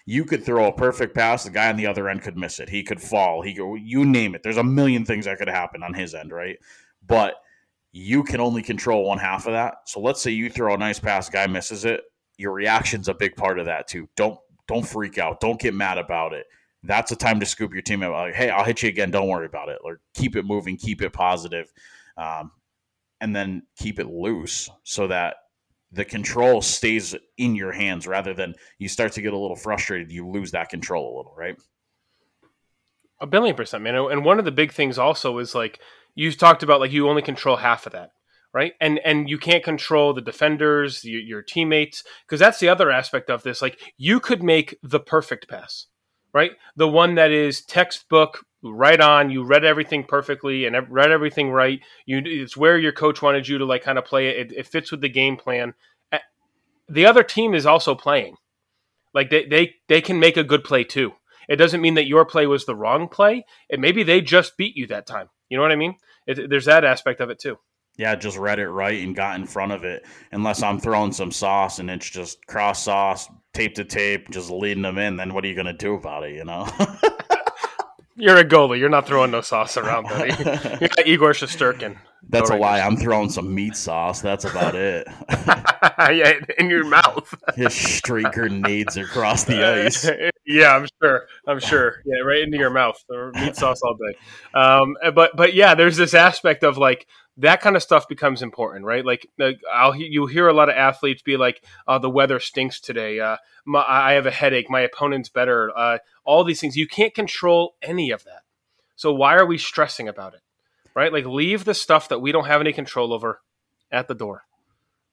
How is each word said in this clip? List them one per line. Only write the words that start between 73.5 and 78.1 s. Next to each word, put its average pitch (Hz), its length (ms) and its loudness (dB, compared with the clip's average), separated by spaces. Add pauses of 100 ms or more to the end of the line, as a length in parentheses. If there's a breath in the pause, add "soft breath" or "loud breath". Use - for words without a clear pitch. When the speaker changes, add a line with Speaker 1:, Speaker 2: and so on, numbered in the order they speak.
Speaker 1:
tape 110 220 -4
to 101 100 -8
tape, 101 460 -4
just 90 180 -12
leading 98 340 -4
them 95 140 -6
in, 101 200 -4
then 92 180 -8
what 95 100 -4
are 98 40 -6
you 92 80 -8
gonna 90 160 -6
do 101 220 -6
about 76 280 -10
it, 76 140 -12
you 80 80 -14
know? 85 280 -10
<laughs> - 1400 -4